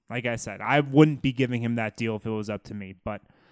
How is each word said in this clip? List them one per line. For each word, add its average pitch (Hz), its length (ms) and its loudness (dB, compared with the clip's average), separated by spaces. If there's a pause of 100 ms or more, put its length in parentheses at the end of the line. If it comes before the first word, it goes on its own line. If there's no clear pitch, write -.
Like 123 180 -6
I 117 100 -2
said, 101 240 -10
I 127 200 2
wouldn't 143 420 6
be 135 100 0
giving 123 300 0
him 117 140 0
that 110 200 -4
deal 113 180 -2
if 104 120 -8
it 113 40 -2
was 107 200 -4
up 101 140 -6
to 104 100 -14
me. 95 200 -12 (100)
But 104 180 -8 (300)